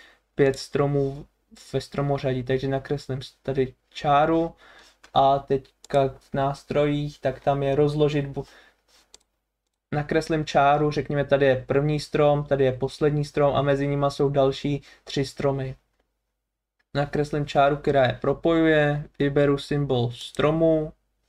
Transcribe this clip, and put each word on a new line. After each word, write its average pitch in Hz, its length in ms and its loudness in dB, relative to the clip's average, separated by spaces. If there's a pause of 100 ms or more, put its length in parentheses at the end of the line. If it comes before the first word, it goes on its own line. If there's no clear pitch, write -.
(360)
pět 135 240 2
stromů 143 640 -2 (480)
ve 135 80 -4
stromořadí, 139 600 -4
takže 131 240 -2
nakreslím 135 540 -6
s-, - 220 -18
tady 135 300 -2 (160)
čáru 160 640 0 (580)
a 139 260 4
teďka 135 720 -2
v - 240 -16
nástrojích, 147 840 -2
tak 131 200 -4
tam 139 240 0
je 139 120 0
rozložit 147 500 2
bu-, 139 200 -10 (1500)
nakreslím 156 540 -2
čáru, 147 460 2
řekněme, 143 340 -2
tady 139 200 2
je 131 220 2
první 147 320 0
strom, 147 440 0
tady 139 200 0
je 131 80 4
poslední 143 540 -2
strom 143 300 0
a 139 60 0
mezi 139 260 0
nima 143 220 0
jsou 139 200 0
další 139 520 0 (220)
tři 139 220 -4
stromy. 139 500 -4 (1160)
Nakreslím 147 520 -2
čáru, 143 320 2
která 139 280 2
je 123 160 0
propojuje, 151 840 2 (160)
vyberu 143 380 2
symbol 135 540 -2
stromu, 156 800 0 (360)